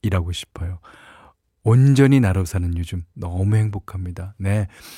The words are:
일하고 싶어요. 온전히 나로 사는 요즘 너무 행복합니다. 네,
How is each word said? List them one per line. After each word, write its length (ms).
일하고 300
싶어요. 480
온전히 560
나로 260
사는 320
요즘 260
너무 420
행복합니다. 800
네, 300